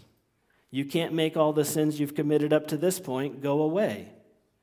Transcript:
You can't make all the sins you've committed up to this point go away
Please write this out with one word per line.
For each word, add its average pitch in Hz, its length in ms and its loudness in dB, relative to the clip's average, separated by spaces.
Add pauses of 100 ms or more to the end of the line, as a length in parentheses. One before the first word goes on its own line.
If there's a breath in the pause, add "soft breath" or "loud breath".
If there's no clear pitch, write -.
(720)
You 135 140 -4
can't 165 280 -2
make 160 240 0
all 151 160 4
the 151 120 2
sins 151 340 0
you've 143 160 -2
committed 151 360 2
up 151 160 4
to 156 100 -4
this 180 220 0
point 135 420 -6
go 143 200 0
away 156 500 -2 (520)